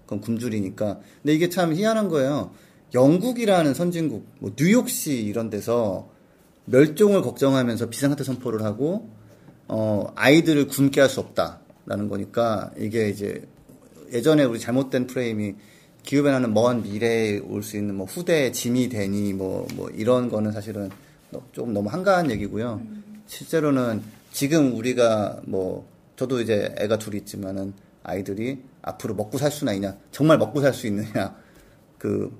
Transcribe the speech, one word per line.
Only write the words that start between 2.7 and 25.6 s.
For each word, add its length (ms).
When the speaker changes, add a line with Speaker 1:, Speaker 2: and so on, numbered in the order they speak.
Speaker 1:
영국이라는 800
선진국, 500
뭐, 160
뉴욕시 680
이런 260
데서 600
멸종을 580
걱정하면서 680
비상사태 340
선포를 400
하고, 460
어, 480
"아이들을 520
굶게 340
할 80
수 100
없다."라는 880
거니까, 680
이게 320
이제 320
예전에 320
우리 160
잘못된 480
프레임이 480
기후변화는 500
먼 300
미래에 560
올 240
수 140
있는 180
뭐 100
후대의 480
짐이 360
되니 440
뭐, 400
뭐 160
이런 400
거는 220
사실은 400
너-, 100
조금 220
너무 160
한가한 400
얘기고요. 540
Speaker 2:
음. 420
Speaker 1:
실제로는 760
지금 440
우리가 680
뭐, 420